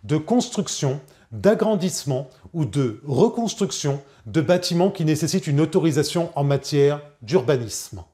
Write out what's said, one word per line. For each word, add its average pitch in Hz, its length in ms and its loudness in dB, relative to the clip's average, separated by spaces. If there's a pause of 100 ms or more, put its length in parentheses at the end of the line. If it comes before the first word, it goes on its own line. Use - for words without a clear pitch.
de 139 140 -2
construction, 151 800 -2 (320)
d'agrandissement 180 960 0 (260)
ou 160 120 0
de 117 400 -2
reconstruction 185 960 0 (240)
de 113 160 0
bâtiments 175 480 2
qui 170 160 -2
nécessitent 156 400 0
une 143 160 2
autorisation 160 720 0
en 143 100 -2
matière 143 580 2 (200)
d'urbanisme. 117 800 -2 (100)